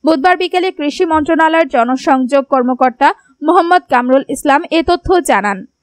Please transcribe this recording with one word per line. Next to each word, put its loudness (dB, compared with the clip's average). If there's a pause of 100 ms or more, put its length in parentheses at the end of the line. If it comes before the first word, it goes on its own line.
বুধবার 2
বিকেলে -2
কৃষি -4
মন্ত্রণালয়ের 0
জনসংযোগ 0
কর্মকর্তা 0 (320)
মোহাম্মদ 2
কামরুল 2
ইসলাম 0 (100)
এ 2
তথ্য -2 (160)
জানান। -2 (260)